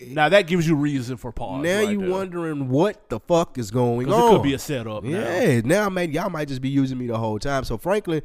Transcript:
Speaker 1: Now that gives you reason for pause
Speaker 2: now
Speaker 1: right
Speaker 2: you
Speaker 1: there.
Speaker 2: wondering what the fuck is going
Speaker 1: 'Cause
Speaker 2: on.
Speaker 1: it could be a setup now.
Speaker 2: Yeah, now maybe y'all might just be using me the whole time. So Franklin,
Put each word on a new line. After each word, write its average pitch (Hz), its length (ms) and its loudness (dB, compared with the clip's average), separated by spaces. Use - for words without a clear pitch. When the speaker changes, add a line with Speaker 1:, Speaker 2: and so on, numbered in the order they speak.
Speaker 1:
Now 151 220 0
that 196 180 6
gives 170 200 2
you 165 80 4
reason 135 420 -2
for 120 160 -12
pause 110 300 -8
Speaker 2:
now 180 160 0
Speaker 1:
right 208 100 2
Speaker 2:
you 208 120 -2
Speaker 1:
there. 185 100 -2
Speaker 2:
wondering 170 580 -4
what 165 400 0
the 113 100 -6
fuck 170 380 0
is 110 140 -8
going 123 360 0
Speaker 1:
'Cause 185 80 2
Speaker 2:
on. 233 140 6
Speaker 1:
it 208 80 10
could 143 60 2
be 139 100 2
a 131 60 -4
setup 113 440 -8
now. 117 60 0
Speaker 2:
Yeah, 196 560 2
now 196 240 4
maybe 175 240 -4
y'all 180 160 -2
might 156 180 -4
just 131 140 -6
be 131 80 -2
using 135 300 0
me 123 80 -6
the 113 100 -2
whole 110 220 -2
time. - 260 -2
So 120 120 -4
Franklin, 170 480 -2